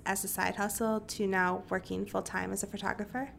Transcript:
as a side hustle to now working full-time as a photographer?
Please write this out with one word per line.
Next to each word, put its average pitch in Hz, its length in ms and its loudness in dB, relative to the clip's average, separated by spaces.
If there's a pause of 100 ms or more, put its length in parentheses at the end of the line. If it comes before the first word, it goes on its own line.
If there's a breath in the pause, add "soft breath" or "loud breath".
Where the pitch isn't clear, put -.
as 196 180 2
a 196 40 -2
side 185 280 2
hustle 220 460 2
to 214 260 -2
now 185 420 4
working 185 360 0
full-time 190 460 -2
as 196 120 -2
a 196 40 -4
photographer? 202 720 -4